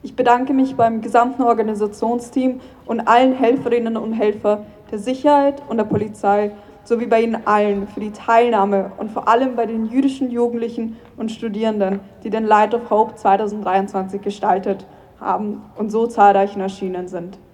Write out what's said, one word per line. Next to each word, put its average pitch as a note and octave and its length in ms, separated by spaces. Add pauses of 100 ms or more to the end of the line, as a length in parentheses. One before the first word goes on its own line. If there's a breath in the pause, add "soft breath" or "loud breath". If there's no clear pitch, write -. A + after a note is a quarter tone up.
Ich - 120
bedanke B3+ 380
mich C4 240
beim A3+ 240
gesamten A#3+ 420
Organisationsteam A#3 1160 (240 loud breath)
und A3+ 240
allen B3+ 240
Helferinnen A#3 640
und A3 160
Helfern G#3 540 (240 loud breath)
der A3 80
Sicherheit C#4 720
und A3+ 100
der G#3+ 60
Polizei G#3 640 (340 loud breath)
sowie A#3 220
bei A3+ 160
Ihnen A3+ 240
allen G#3 420
für - 120
die G#3+ 100
Teilnahme G#3 880
und G#3+ 120
vor - 180
allem B3 280
bei A#3 80
den A3+ 220
jüdischen C4 440
Jugendlichen A#3 680 (180 loud breath)
und A3 160
Studierenden, G#3 680 (240 loud breath)
die A3 60
den A3 140
Light G#3+ 300
of A#3 160
Hope A3 240
zweitausenddreiundzwanzig G3 1040
gestaltet G3+ 680 (320 loud breath)
haben G3+ 440 (160)
und G#3+ 120
so A3+ 160
zahlreichen G3+ 540
erschienen F#3 480
sind. F3+ 300 (160)